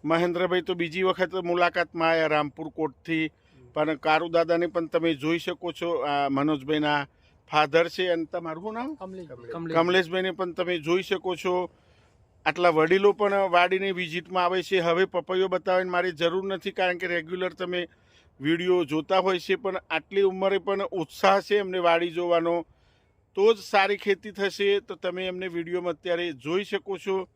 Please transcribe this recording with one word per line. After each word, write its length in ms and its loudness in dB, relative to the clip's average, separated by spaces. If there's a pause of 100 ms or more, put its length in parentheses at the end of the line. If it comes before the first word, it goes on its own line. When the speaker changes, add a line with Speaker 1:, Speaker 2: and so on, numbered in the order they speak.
Speaker 1:
મહેન્દ્રભાઈ 560 0
તો 120 -6
બીજી 300 -4
વખત 320 0
મુલાકાતમાં 720 0
આયા 180 2
રામપુર 420 -2
કોટથી, 640 -4 (420)
પણ 220 0
કારુ 340 2
દાદાને 380 2
પણ 200 -4
તમે 260 0
જોઈ 260 -2
શકો 320 -6
છો, 320 -4
આ 260 0
મનોજભાઈના 800 0 (440)
ફાધર 380 4
છે. 200 -2
અને 160 0
તમારું 380 -8
શું 100 -8
નામ? 220 -8
Speaker 2:
કમલેશભાઈ. 560 -16
Speaker 3:
કમલેશભાઈ. 320 0
Speaker 1:
કમલેશભાઈને 480 2
પણ 200 -6
તમે 280 -2
જોઈ 220 0
શકો 340 -4
છો, 340 -2 (760)
આટલા 240 4
વડીલો 440 4
પણ 200 0
વાડીની 580 2
વિઝિટમાં 520 -4
આવે 200 0
છે. 160 0
હવે 260 4
પપૈયો 420 -2
બતાવવાની 420 0
મારી 220 0
જરૂર 340 -2
નથી, 260 -6
કારણ 260 0
કે 100 -6
રેગ્યુલર 460 -4
તમે 340 -6 (540)
વીડિયો 420 2
જોતા 360 0
હોય 200 0
છે, 160 -2
પણ 220 -6 (120)
આટલી 320 -2
ઉંમરે 360 2
પણ 240 -2 (100)
ઉત્સાહ 480 2
છે 180 0
એમને 220 -2
વાડી 320 2
જોવાનો, 540 0 (720)
તો 180 4
જ 40 0
સારી 400 2
ખેતી 340 -4
થશે. 480 0
તો 160 -10
તમે 320 -6
એમને 200 -6
વીડિયોમાં 460 -4
અત્યારે 400 -4
જોઈ 300 -4
શકો 340 -6
છો. 380 -4